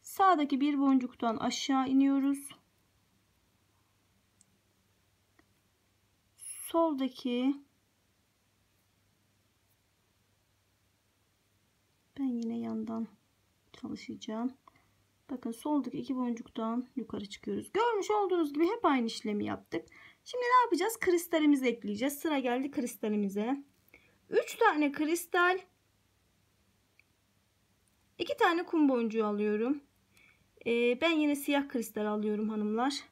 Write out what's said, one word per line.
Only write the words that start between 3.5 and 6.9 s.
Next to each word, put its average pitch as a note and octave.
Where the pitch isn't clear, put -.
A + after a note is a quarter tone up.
Soldaki C4+